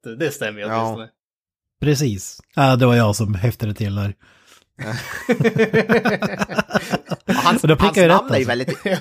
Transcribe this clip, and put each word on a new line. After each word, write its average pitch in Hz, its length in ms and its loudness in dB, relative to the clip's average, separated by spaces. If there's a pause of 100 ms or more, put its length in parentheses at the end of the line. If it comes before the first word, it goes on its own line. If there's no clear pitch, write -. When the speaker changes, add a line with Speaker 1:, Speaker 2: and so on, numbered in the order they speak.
(200)
Speaker 1:
det 147 120 -2
stämmer 107 300 -8
ju 104 60 -6
Speaker 2:
Ja. 113 160 -2
Speaker 1:
åtminstone. 113 260 -6 (720)
Speaker 3:
Precis. 135 600 -2 (140)
Ja, 135 200 4
det 127 100 4
var 120 100 6
jag 110 200 4
som 104 200 -2
häftade 104 380 -2
till 101 220 -4
där. 98 180 -4 (680)
Speaker 2:
<laughs> - 40 -12 (2500)
Hans, 175 180 2
Speaker 3:
Och 160 60 0
då 156 80 6
prickar 185 100 4
Speaker 2:
hans 202 120 2
Speaker 3:
jag 180 100 8
Speaker 2:
namn 208 220 4
Speaker 3:
rätt, 208 60 0
Speaker 2:
är 143 40 2
ju - 0 -
Speaker 3:
alltså. 127 80 -2
Speaker 2:
väldigt, 127 340 -4
Speaker 1:
<laughs> - 40 -6
Ja, 190 160 -2